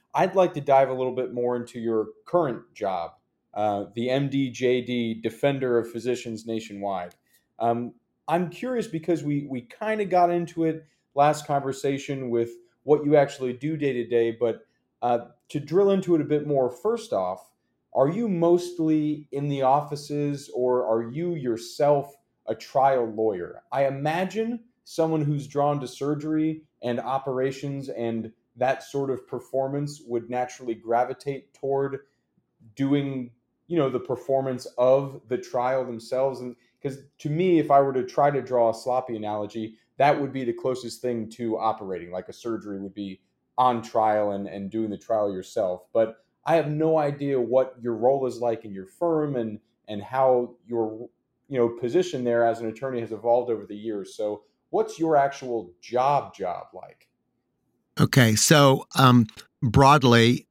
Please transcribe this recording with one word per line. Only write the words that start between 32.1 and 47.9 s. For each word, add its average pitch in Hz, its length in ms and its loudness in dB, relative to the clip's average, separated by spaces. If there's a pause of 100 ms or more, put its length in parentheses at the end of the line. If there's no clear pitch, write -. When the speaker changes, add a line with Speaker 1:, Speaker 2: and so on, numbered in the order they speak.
Speaker 1:
doing, 139 560 0 (380)
you 170 80 -4
know, 143 120 4
the 123 120 -2
performance 135 640 -4 (120)
of 135 500 2
the 120 100 -2
trial 127 460 -2
themselves. 123 560 -4
And 123 160 -12 (260)
'cause 139 160 -8 (200)
to 156 120 -8
me, 175 280 2
if 147 120 2
I 139 100 8
were 139 120 2
to 127 120 -2
try 143 260 2
to 139 120 -2
draw 120 280 2
a 110 40 -2
sloppy 123 420 -4
analogy, 107 600 -6 (200)
that 143 240 4
would 135 120 -4
be 131 120 -6
the 117 80 -2
closest 123 480 -6
thing 117 300 -4
to 113 280 -4
operating, 95 520 -4
like 92 180 -8
a 95 40 -16
surgery 104 480 -8
would 98 140 -12
be 98 260 -10 (380)
on 123 240 2
trial 107 500 2
and, 98 160 -6
and 98 220 -10
doing 110 200 -4
the 98 80 -8
trial 107 340 -2
yourself. 92 600 -4
But 113 320 0 (200)
I 165 120 2
have 151 140 0
no 160 280 2
idea 143 420 -2
what 127 400 0
your 117 140 -4